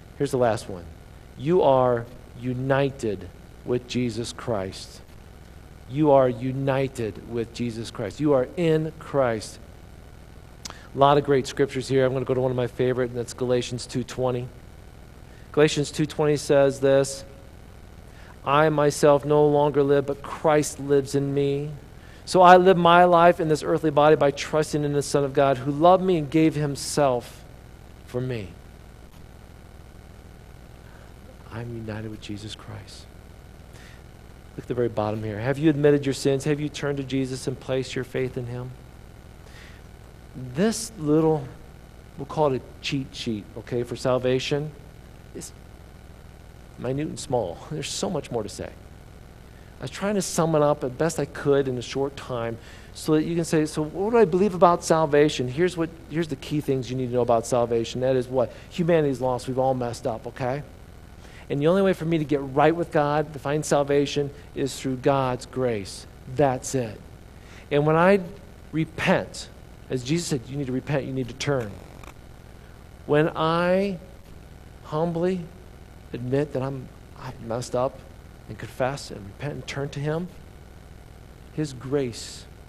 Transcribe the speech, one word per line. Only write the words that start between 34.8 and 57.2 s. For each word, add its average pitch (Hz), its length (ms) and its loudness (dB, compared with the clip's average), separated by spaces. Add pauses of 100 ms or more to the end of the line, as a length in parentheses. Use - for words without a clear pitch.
bottom 107 340 -2
here. 107 160 -6
Have 127 180 -2
you 156 140 4
admitted 143 340 4
your 135 100 0
sins? 135 300 -2
Have 147 140 0
you 147 100 -4
turned 143 280 -6
to 139 80 -6
Jesus 131 420 -4
and 127 120 -6
placed 131 360 -6
your 131 100 -4
faith 127 320 -6
in 123 100 -8
him? 123 260 -10 (1600)
This 135 640 -2
little, 156 460 2 (760)
we'll 139 80 -10
call 151 260 0
it 123 80 -2
a - 220 -20
cheat 139 300 -4
sheet, 107 320 -6 (140)
okay, 120 260 -4
for 120 100 -8
salvation, 127 800 -2 (600)
is - 180 -14 (1300)
minute 135 300 -4
and 123 100 -10
small. 98 460 -4
<laughs> - 80 -14
There's 156 160 -8
so - 200 -6
much 165 220 -6
more 117 140 -4
to 101 40 -10
say. 92 200 -12 (1120)
I - 20 -10
was 135 80 -8
trying 202 240 -4
to 190 80 0
sum 160 320 0
it 151 80 4
up 147 220 2
as 127 80 -4
best 156 260 -2
I 143 60 0
could 139 420 2
in 127 100 -4
a 120 60 -8
short 139 340 -6
time 117 400 -8 (380)
so - 200 0
that 156 100 4
you 170 100 -4
can 170 100 0
say, 156 220 2
"So 156 160 -4
what 160 280 -4
do 240 80 4
I 226 60 8
believe 180 300 2
about 175 300 6
salvation?" 147 640 4
Here's 165 280 -2
what, 165 140 -4 (180)
here's 160 200 -4
the 196 80 -6
key - 240 -4
things 131 280 -2
you 127 80 -6
need 131 120 -4
to 120 60 -6
know 123 80 2